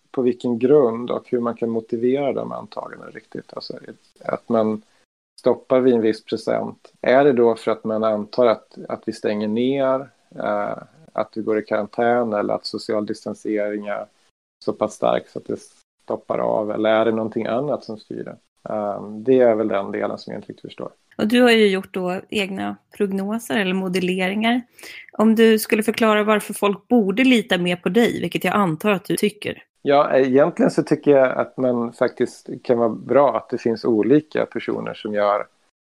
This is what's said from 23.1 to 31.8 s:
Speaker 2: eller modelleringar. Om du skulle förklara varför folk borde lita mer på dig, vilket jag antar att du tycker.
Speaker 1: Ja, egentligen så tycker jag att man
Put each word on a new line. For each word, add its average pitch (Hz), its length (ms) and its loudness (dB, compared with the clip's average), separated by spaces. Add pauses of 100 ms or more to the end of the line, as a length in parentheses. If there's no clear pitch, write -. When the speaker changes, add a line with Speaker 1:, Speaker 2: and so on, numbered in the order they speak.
Speaker 2:
eller 185 180 0
modelleringar. 190 880 -2 (500)
Om 220 220 4
du 226 240 6
skulle 214 240 -2
förklara 214 420 2
varför 208 300 0
folk 202 340 -2
borde 220 360 2
lita 220 340 4
mer 175 180 0
på - 120 -4
dig, 180 320 2
vilket 170 240 -6
jag 185 100 0
antar 202 360 0
att 185 140 0
du 165 120 -2
tycker. - 460 -4 (240)
Speaker 1:
Ja, 139 300 4
egentligen 139 540 4
så 160 120 0
tycker 147 280 2
jag 131 280 6
att - 180 -4
man 123 360 0